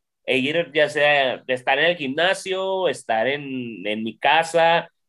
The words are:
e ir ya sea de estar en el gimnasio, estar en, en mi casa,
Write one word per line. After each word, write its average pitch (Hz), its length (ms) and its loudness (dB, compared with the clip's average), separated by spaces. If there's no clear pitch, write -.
e 127 120 0
ir 147 360 -2
ya 151 160 4
sea 143 480 2
de - 160 -6
estar 135 260 0
en 156 60 4
el 175 120 2
gimnasio, 185 920 -2
estar 120 400 -2
en, 127 580 -6
en 107 180 -4
mi 110 140 -8
casa, 165 720 2